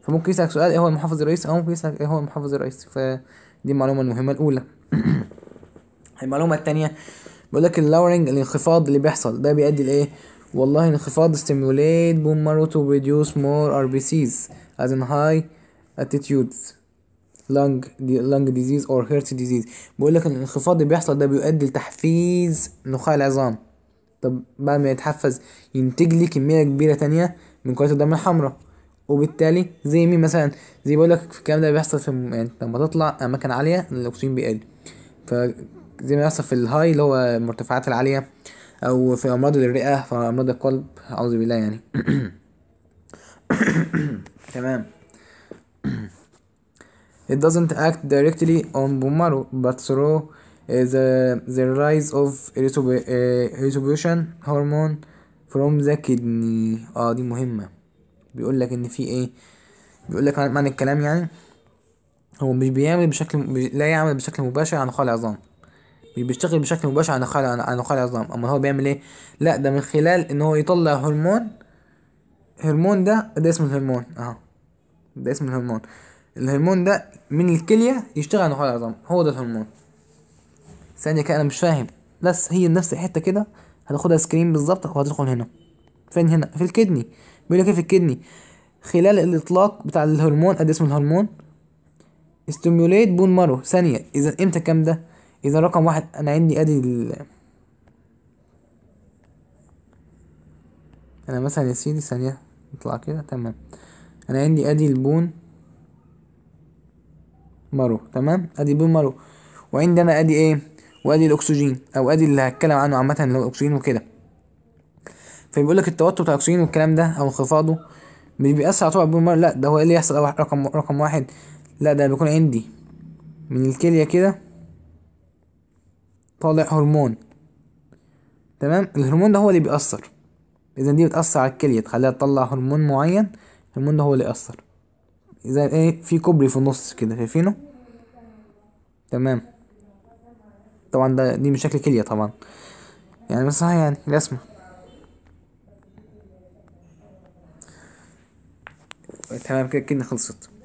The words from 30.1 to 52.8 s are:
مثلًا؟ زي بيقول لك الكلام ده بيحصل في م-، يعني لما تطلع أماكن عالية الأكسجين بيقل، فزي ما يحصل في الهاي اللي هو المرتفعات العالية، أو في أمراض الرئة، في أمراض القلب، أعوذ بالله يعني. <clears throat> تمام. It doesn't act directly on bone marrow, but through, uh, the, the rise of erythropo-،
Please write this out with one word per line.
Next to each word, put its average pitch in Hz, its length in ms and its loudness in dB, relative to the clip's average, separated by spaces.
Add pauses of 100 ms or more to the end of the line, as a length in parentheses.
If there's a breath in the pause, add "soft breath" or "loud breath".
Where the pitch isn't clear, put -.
مثلًا؟ 151 300 2 (340 loud breath)
زي 147 100 2
بيقول 160 140 6
لك 170 120 4 (180)
الكلام 156 220 0
ده 156 100 2
بيحصل 151 280 0
في 139 120 -6
م-، 123 220 -6
يعني 117 160 -4 (120)
لما 117 180 -6
تطلع 160 420 -2
أماكن 131 300 -4
عالية 160 400 -2
الأكسجين 127 440 -6
بيقل، 110 240 -4 (680 loud breath)
فزي 123 880 -6
ما 147 60 2
يحصل 151 220 0
في - 100 -4
الهاي 131 380 2
اللي 147 120 2
هو 139 120 2
المرتفعات 123 720 -2
العالية، 135 420 -2 (540 loud breath)
أو 127 320 2
في 127 180 -2
أمراض 139 240 2
الرئة، 131 440 0
في 131 140 -8
أمراض 120 340 -2
القلب، 131 360 -4 (260)
أعوذ 120 260 -2
بالله 113 180 0
يعني. 107 240 -4 (120)
<clears throat> - 40 -10 (2500 loud breath)
تمام. 123 320 -6 (2500 loud breath)
It 135 80 -2
doesn't 165 320 2 (160)
act 165 120 -2 (140)
directly 160 440 2 (240)
on 135 80 0 (120)
bone 139 200 0
marrow, 147 220 0 (220)
but 127 120 0 (100)
through, 147 320 2
uh, 151 40 -8 (680 loud breath)
the, 131 140 2 (500)
the 131 80 2 (160)
rise 147 280 2 (120)
of 143 80 2 (280)
erythropo-، 131 500 0